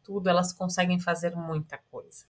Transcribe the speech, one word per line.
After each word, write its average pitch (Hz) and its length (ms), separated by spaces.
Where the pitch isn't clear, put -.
tudo, 196 280
elas 180 200
conseguem 180 480
fazer 170 380
muita 160 400
coisa. - 440